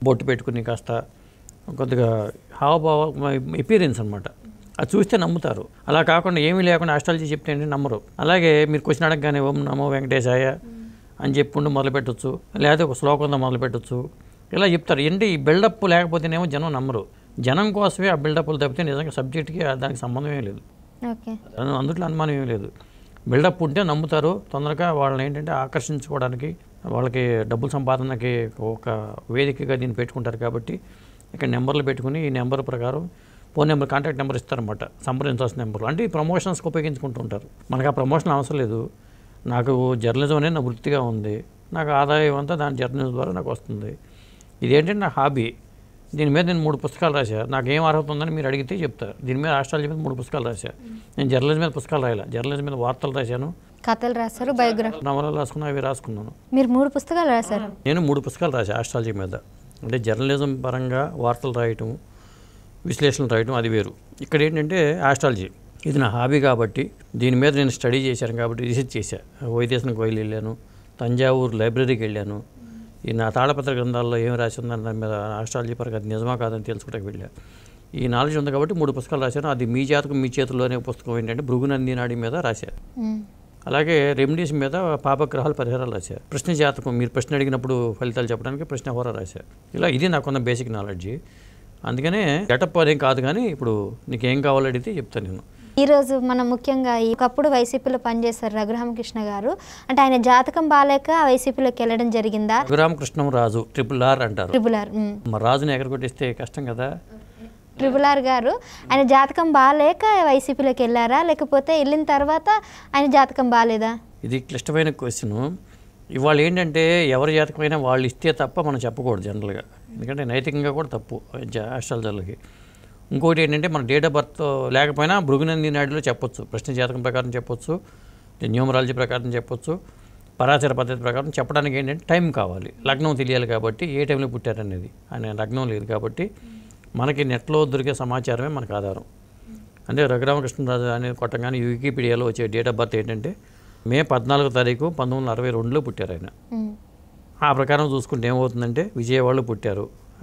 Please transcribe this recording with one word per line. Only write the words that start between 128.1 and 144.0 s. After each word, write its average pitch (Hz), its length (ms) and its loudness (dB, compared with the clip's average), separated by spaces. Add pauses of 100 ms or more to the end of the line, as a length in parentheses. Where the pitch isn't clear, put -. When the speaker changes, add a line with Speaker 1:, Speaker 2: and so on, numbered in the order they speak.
Speaker 1:
న్యూమరాలజీ 127 500 2
ప్రకారం 123 400 -2
చెప్పొచ్చు, 120 460 -6 (600)
పరాశర 139 340 4
పద్ధతి 123 280 -2
ప్రకారం 123 280 -2
చెప్పడానికి 143 480 0
ఏంటంటే 139 320 -4
టైమ్ 170 240 4
కావాలి, 95 400 -4 (120)
లగ్నం 139 300 2
తెలియాలి 123 320 2
కాబట్టి 113 380 2
ఏ 143 200 0
టైంలో 135 220 0
పుట్టారనేది. 107 640 -4 (220)
ఆయన 110 200 -6
లగ్నం 110 360 -4
లేదు 107 180 -4
కాబట్టి 113 460 -4 (640)
మనకి 135 280 0
నెట్లో 147 420 2
దొరికే 135 280 -2
సమాచారమే 123 540 -4
మనకు 123 280 -6
ఆధారం. 98 280 -4 (880)
అంటే 139 160 2
రఘురామకృష్ణరాజు 127 800 0
అనేది 123 320 -2
కొట్టగానే 123 440 -4
Wikipediaలో 120 640 0
వచ్చే 117 220 -2
date 113 220 0
of 113 80 0
birth 113 180 0
ఏంటంటే 110 400 -4 (520)
మే 131 140 2